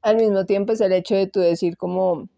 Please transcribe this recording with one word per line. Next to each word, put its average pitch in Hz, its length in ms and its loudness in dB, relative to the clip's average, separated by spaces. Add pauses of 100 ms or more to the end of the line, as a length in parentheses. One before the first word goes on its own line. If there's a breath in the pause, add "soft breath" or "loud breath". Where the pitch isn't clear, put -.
al 220 140 2
mismo 202 300 2
tiempo 202 260 0
es 220 80 -2
el 190 120 2
hecho 185 240 0
de 196 100 2
tú 190 140 -2
decir 170 360 0
como 180 600 -4